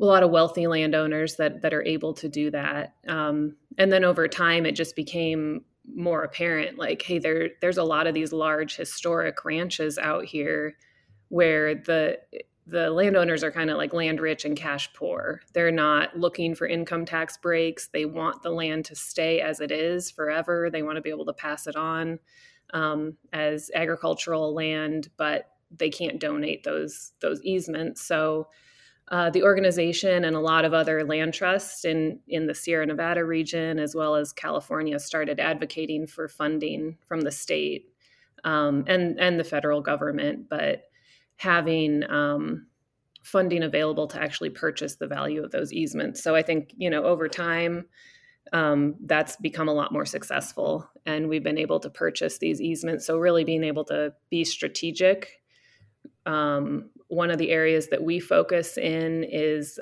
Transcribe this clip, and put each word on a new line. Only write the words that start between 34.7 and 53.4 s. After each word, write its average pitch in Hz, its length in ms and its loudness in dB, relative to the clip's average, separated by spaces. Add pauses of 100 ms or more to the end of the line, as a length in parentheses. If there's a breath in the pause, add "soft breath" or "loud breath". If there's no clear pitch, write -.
started 147 420 -4
advocating 156 680 -4
for 156 220 -8
funding 156 680 -4 (120)
from 165 140 -4
the 147 100 -2
state, 151 600 -6 (520 soft breath)
um, 147 420 2
and, 180 320 2
and 175 200 4
the 160 60 0
federal 147 380 0
government, 147 680 -2
but - 360 0 (520 soft breath)
having, 160 760 2
um, 147 560 -2 (560)
funding 175 420 2
available 156 420 0
to - 160 -8
actually 151 280 -4
purchase 151 460 -6
the 151 120 -8
value 147 360 -4
of - 60 -12
those 143 220 -4
easements. 151 500 -4
So 160 120 2
I 160 80 6
think, 160 340 -2
you 180 120 -2
know, 151 140 0
over 160 260 2
time, 170 580 -2 (680 soft breath)
um, 147 420 4 (100)
that's 151 320 2
become 156 320 -2
a 151 60 2
lot 147 180 0
more 147 140 -2
successful, 151 840 -4 (160)
and 156 240 -2
we've 156 140 -2
been 156 160 -2
able 156 220 0
to 147 100 -8
purchase 160 480 -4
these 160 240 -2
easements. 165 420 -4
So 165 140 0
really 170 260 4